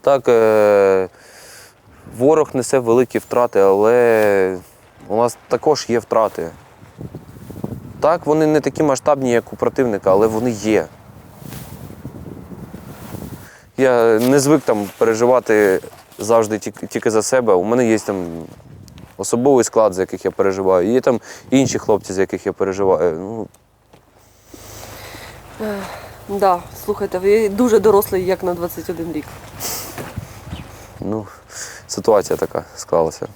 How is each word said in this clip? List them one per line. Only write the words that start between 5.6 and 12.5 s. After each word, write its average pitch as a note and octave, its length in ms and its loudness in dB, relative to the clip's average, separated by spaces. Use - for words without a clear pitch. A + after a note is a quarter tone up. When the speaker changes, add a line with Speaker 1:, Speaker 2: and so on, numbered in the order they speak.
Speaker 1:
є A#2 100 0
втрати. G2+ 500 -2
Так, E3+ 260 0
вони D#3 220 2
не D3+ 140 2
такі C#3+ 220 -4
масштабні, C3+ 480 0
як A#2 220 0
у - 20 -14
противника, A2 560 -2
але G#2 160 4
вони A2+ 240 -2
є. G#2 340 0